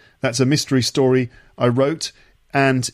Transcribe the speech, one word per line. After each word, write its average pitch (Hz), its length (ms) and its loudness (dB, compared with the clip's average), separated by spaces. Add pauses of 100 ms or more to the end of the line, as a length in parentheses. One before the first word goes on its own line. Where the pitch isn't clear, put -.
(220)
That's 120 180 -2
a 131 60 2
mystery 135 360 0
story 131 480 0 (280)
I 123 100 0
wrote, 135 440 -2 (420)
and 135 400 0